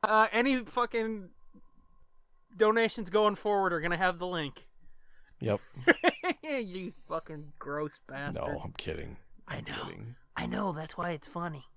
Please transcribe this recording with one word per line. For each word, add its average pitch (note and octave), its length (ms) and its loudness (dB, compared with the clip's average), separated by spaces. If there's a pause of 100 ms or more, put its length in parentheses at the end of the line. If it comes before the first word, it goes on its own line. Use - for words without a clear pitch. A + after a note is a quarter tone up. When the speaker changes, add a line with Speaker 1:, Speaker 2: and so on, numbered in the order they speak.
Speaker 1:
Uh, G#3+ 280 6
any B3+ 260 4
fucking A3 720 -2 (1300)
donations A3 540 4
going G#3 240 6
forward G3 360 2
are E3+ 80 0
gonna E3+ 180 0
have F#3 200 2
the F3 100 -4
link. D#3+ 400 -4 (720)
Speaker 2:
Yep. G#2+ 260 0
Speaker 1:
<laughs> - 40 -20 (760)
You G#3 480 -4 (160)
fucking D3+ 520 -8
gross D3 480 -6
bastard. C#3 360 -6
Speaker 2:
No, - 200 -4
I'm - 140 -10
kidding. D#2 400 -6 (300)
Speaker 1:
I - 100 -6
Speaker 2:
I'm G#2+ 80 -10
Speaker 1:
know. - 200 -8
Speaker 2:
kidding. A2 300 -12 (200)
Speaker 1:
I - 120 -4
know. - 260 -2
That's D#3+ 240 -8
why F3 140 -2
it's D3+ 160 -8
funny. E3+ 380 -8 (120)